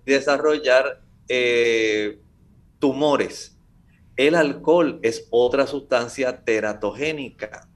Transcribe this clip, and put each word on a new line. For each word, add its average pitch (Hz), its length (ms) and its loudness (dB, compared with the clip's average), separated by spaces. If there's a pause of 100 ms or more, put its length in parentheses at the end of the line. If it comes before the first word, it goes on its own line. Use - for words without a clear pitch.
y 135 60 2
desarrollar, 139 880 2 (280)
eh, 113 920 0 (600)
tumores. 135 800 -2 (580)
El 147 180 4
alcohol 151 680 0
es - 280 -4
otra 123 360 2
sustancia 127 760 -4
teratogénica. 107 1300 -6